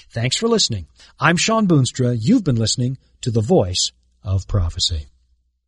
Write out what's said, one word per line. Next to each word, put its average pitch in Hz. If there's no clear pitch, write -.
Thanks 123
for 226
listening. 120
I'm 165
Sean 220
Boonstra. 123
You've 190
been 135
listening 123
to 123
The 110
Voice 107
of 95
Prophecy. 85